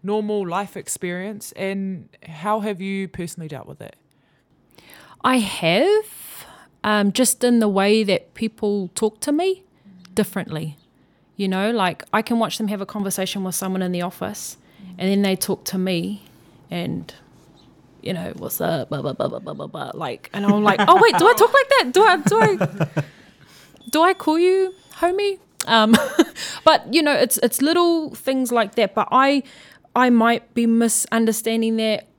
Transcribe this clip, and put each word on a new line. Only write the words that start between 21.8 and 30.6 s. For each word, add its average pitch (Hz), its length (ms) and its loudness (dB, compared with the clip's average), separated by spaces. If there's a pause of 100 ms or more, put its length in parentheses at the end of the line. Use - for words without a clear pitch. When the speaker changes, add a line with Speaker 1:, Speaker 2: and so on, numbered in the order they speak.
Speaker 2:
Do 381 120 6
I, 370 140 6
do 403 220 0
I, 202 640 0 (320)
Speaker 3:
<laughs> - 540 -20
Speaker 2:
do 311 140 0
I 370 100 4
call 320 260 0
you 381 360 2 (240)
homie?" 381 400 -2 (260)
Um, 220 300 4 (340)
<laughs> - 340 -14
but, 294 300 4
you 330 80 4
know, 294 120 2
it's, - 260 0
it's - 220 0
little 330 520 0
things 262 380 -2
like 226 240 0
that. 214 180 0
But 220 180 -2
I, 269 300 4 (540)
I 247 160 4
might 233 420 2
be 233 140 0